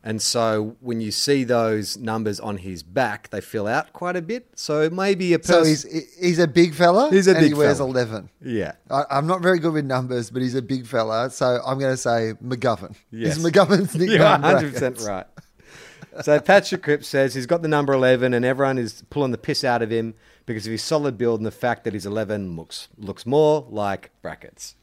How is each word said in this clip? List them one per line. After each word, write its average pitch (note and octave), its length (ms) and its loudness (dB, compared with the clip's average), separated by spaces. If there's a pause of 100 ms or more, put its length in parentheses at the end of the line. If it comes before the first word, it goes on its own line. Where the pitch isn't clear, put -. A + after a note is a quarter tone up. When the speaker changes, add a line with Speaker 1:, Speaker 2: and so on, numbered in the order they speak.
Speaker 1:
And A2 160 -6
so A2 600 -2
when A#2+ 200 -6
you G#2+ 120 -6
see C#3 320 0
those A2+ 520 0
numbers A2 440 -4
on G#2 180 -8
his F2+ 240 -12
back, G#2 480 -4
they G#2 100 -8
fill G#2 280 -6
out C3 260 -4
quite F3+ 220 -6
a F3 60 -4
bit. A3+ 340 -10
So D#3 340 -2
maybe F#3 460 0
a D#3+ 80 -2
Speaker 2:
So F3 160 6
Speaker 1:
pers- D#3+ 80 6
Speaker 2:
he's, D#3 160 2 (360)
he-, F3+ 80 0
he's E3+ 120 2
a E3+ 80 6
big E3+ 260 4
fella F3+ 380 4
Speaker 1:
He's F#3+ 160 6
a G3 40 6
Speaker 2:
and E3 80 4
Speaker 1:
big D3+ 100 8
Speaker 2:
he D3 40 2
wears C#3+ 240 4
Speaker 1:
fella. C3+ 140 -2
Speaker 2:
eleven. A2+ 380 -4 (140)
Speaker 1:
Yeah. A2 280 -4 (180)
Speaker 2:
I, C#3 220 0
I'm C#3 160 0
not F#3 140 -2
very F3+ 180 2
good D#3+ 140 0
with D3+ 120 -2
numbers, B2+ 460 -4
but B2+ 100 -4
he's B2 140 -2
a C3+ 60 -2
big B2 260 -6
fella, A2+ 420 -2
so B2 340 0
I'm C3 140 -4
gonna C3 200 -2
say A#2 360 -2 (100)
McGovern. A#2+ 520 -4 (160)
Speaker 1:
Yes. C#3+ 260 -4
Speaker 2:
Is E3 80 -4
McGovern's F#3 500 4
Speaker 1:
<laughs> - 0 -
You're E3+ 120 0
Speaker 2:
nickname G#3+ 140 4
Speaker 1:
a F#3+ 180 6
hundred C#3+ 340 2
percent B2+ 240 -4
Speaker 2:
Brackets? A2+ 80 -10 (1080)
Speaker 1:
right. D3+ 100 -10
So D3 140 4
Patrick F#3 440 4
Cripps D3 240 -2
says C3+ 280 0
he's B2+ 100 -6
got E3+ 160 0
the D#3+ 60 -4
number D3 260 2
eleven B2+ 400 4
and A#2+ 100 0
everyone C3 360 0
is A2 320 -8
pulling C3+ 200 -2
the A2 60 -4
piss - 260 -4
out A#2+ 200 0
of A2 80 -4
him A2+ 240 -4 (320)
because G#2+ 180 -8
of A2 60 -8
his A2 100 -6
solid D3 360 -2
build A#2 220 0
and A2 60 -6
the G#2+ 60 -4
fact A#2+ 320 -4
that A2 100 -6
his G2 140 -10
eleven G2+ 480 -6
looks, - 320 -14 (100)
looks - 300 -14
more D3+ 420 2
like G2+ 400 -6 (140)
Brackets. - 600 -16